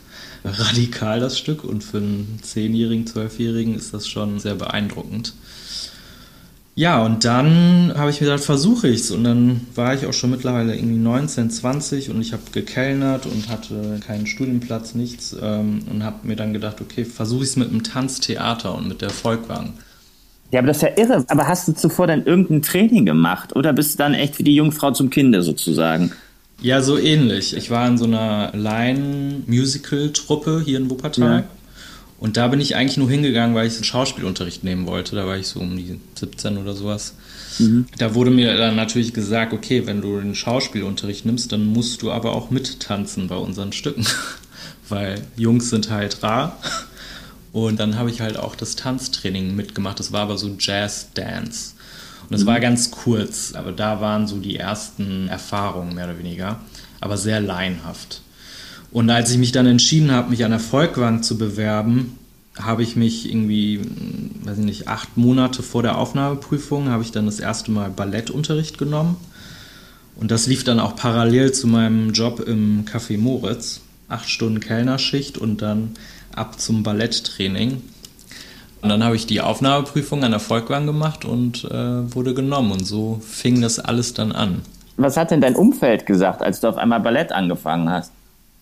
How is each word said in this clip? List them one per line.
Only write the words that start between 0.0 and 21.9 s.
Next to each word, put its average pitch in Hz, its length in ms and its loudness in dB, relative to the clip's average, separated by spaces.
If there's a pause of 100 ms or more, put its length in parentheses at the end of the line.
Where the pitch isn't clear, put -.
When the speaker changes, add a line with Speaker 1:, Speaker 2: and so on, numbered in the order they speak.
Speaker 1:
<laughs> - 300 -18
radikal, 113 720 0
das 123 200 -2
Stück. 151 240 -6
Und 104 200 -6
für - 140 -8
einen 104 460 -4
zehnjährigen, 113 640 0
zwölfjährigen 113 680 -2
ist - 220 -8
das 101 120 -8
schon 104 320 -4
sehr 104 140 -4
beeindruckend. 101 800 -6 (1400)
Ja, 151 280 4
und 113 220 2
dann 170 720 6
habe 147 140 2
ich 147 100 -4
mir 143 60 4
gedacht, 143 160 2
"Versuche 165 440 4
ich's." 113 220 2
Und 101 140 0
dann 120 380 4 (120)
war 127 220 0
ich 131 100 -4
auch - 80 -4
schon - 160 0
mittlerweile 120 460 0
irgendwie 113 240 0
neunzehn, 120 500 0
zwanzig 131 640 -4
und 110 100 -2
ich 113 120 -6
habe 110 180 -10
gekellnert 135 760 -2
und 107 240 -4
hatte 107 560 -6
keinen 107 220 -4
Studienplatz, 120 680 -4
nichts, - 480 -6
ähm, 107 380 0 (100)
und 107 140 -4
habe 107 240 -8
mir 110 80 -2
dann 107 180 -4
gedacht, 107 260 -6
"Okay, 113 240 -6
versuche 117 420 -2
ich's 131 100 -4
mit 123 140 2
einem 110 120 0
Tanztheater - 960 -2
und 90 120 -6
mit 92 140 -8
der 101 80 -4
Volkwang." - 640 -4 (800)
Speaker 2:
Ja, 123 80 4
aber 123 80 4
das 147 100 4
ist - 60 0
ja 156 140 4
irre. 170 320 6
Aber 147 180 4
hast 175 200 0
du 160 60 4
zuvor 170 320 2